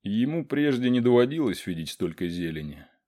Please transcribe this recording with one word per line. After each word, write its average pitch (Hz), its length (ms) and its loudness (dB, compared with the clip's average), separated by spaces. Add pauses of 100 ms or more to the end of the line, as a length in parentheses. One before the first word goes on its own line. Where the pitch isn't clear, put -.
Ему 127 440 -2
прежде 139 420 0
не 123 140 2
доводилось 123 640 2
видеть 82 240 -6
столько 87 360 -6
зелени. 78 600 -8 (220)